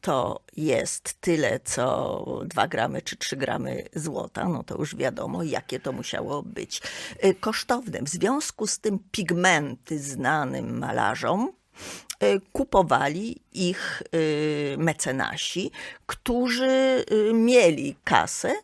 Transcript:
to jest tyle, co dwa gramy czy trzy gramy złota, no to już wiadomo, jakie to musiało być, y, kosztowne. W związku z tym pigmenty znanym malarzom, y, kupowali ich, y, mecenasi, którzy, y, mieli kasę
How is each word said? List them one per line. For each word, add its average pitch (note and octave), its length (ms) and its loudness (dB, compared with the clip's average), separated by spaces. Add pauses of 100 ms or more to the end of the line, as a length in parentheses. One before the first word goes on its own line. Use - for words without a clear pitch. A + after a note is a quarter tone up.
to B2 400 -2 (160)
jest - 640 -2
tyle, D3+ 420 2
co - 800 -2
dwa - 220 0
gramy C3 340 -2
czy - 160 -10
trzy - 200 -6
gramy C3 460 -4 (120)
złota, D#3 540 -4
no D3+ 140 -2
to - 140 -10
już - 180 -6
wiadomo, C#3 480 -4
jakie C3 360 -4
to C3+ 120 -6
musiało - 520 -6
być, - 380 -10 (440)
y, F#3+ 100 6
kosztowne. A3+ 640 -4
W D3 80 -6
związku G#3+ 580 -2
z - 120 -4
tym G#3 200 -2 (120)
pigmenty E3 880 0
znanym C3 800 -2
malarzom, C3 720 0 (720)
y, G3+ 180 4 (100)
kupowali F3+ 920 2 (100)
ich, - 520 -2 (120)
y, D3+ 600 0
mecenasi, D3+ 960 -2 (340)
którzy, B3+ 1080 2
y, G#3+ 220 4
mieli A3 680 6
kasę - 500 2 (100)